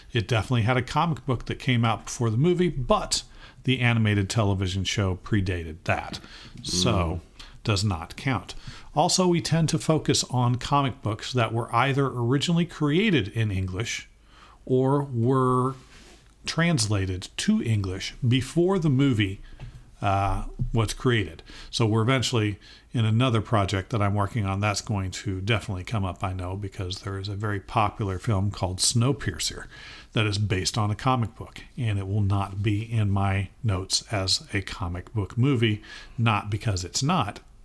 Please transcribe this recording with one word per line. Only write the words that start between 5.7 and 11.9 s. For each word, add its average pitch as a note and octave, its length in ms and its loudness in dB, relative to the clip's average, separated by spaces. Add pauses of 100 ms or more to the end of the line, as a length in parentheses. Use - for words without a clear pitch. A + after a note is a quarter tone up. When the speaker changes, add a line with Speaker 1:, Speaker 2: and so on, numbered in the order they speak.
Speaker 1:
that. - 360 -4 (420)
So, - 300 0
Speaker 2:
Mm. E2 500 -2 (220)
Speaker 1:
does G2+ 180 2
not F2 320 -2
count. - 400 -4 (400)
Also, F3+ 320 4
we F3 140 4
tend D#3+ 300 2
to D#3 80 2
focus D3+ 500 2
on B2 280 2
comic C#3 440 0
books - 320 -6
that A#2+ 180 2
were A#2 240 -2
either C3+ 340 2